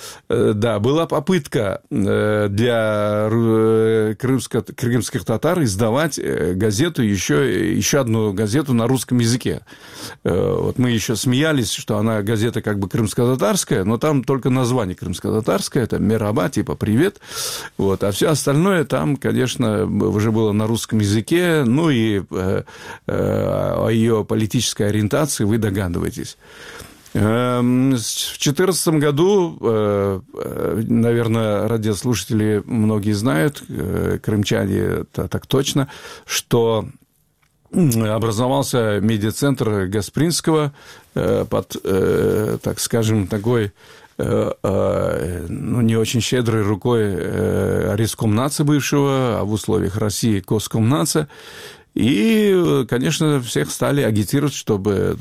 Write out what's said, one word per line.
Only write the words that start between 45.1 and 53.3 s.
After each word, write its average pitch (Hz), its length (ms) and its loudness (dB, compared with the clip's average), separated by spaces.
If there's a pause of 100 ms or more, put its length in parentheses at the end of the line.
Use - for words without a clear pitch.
ну, 123 320 -4
не 113 160 2
очень 113 240 0
щедрой 113 420 0
рукой, 107 400 0
э, 95 920 0
Рискомнаца 113 680 0
бывшего, 139 800 0
а - 20 -2
в 101 80 -4
условиях 98 460 -2
России 107 420 0
Коскомнаца. 127 880 0 (680)
И, 208 580 4
э, 156 360 2
конечно, 147 520 0